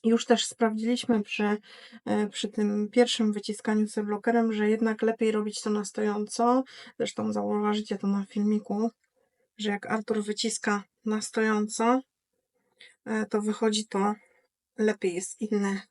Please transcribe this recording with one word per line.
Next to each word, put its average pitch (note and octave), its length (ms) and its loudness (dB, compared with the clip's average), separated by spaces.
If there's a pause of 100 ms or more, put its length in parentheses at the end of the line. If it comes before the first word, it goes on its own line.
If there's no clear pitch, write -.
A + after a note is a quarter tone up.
Już A3+ 200 4
też A3+ 220 4
sprawdziliśmy A3 760 0
przy, G#3 340 0 (480)
e, G#3 240 0
przy - 200 -6
tym G#3 400 0
pierwszym A3+ 440 4
wyciskaniu G#3+ 560 -2
soil G#3 180 -4
blockerem, A3+ 460 2
że G#3+ 160 2
jednak A3 340 0
lepiej A3 300 2
robić G#3+ 280 -2
to G#3+ 100 -4
na G#3 140 0
stojąco. G#3+ 800 0 (340)
Zresztą G#3+ 340 -4
zauważycie G#3 680 -2
to G3+ 80 -4
na G3 180 0
filmiku, G#3 640 0 (680)
że G#3+ 120 -2
jak G3+ 200 -4
Artur G#3+ 320 -2
wyciska G#3 640 -2 (200)
na G#3+ 160 -2
stojąco, A3 800 2 (1040)
e, A3 220 -2
to G#3 140 0
wychodzi G#3+ 460 0
to G3+ 280 0 (640)
lepiej, G#3+ 360 0
jest - 260 -8
inny G3+ 400 0 (100)